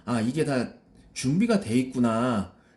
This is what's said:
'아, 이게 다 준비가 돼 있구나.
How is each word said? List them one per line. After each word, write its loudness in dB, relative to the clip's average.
'아, -2
이게 -2
다 -2
준비가 0
돼 -2
있구나. 0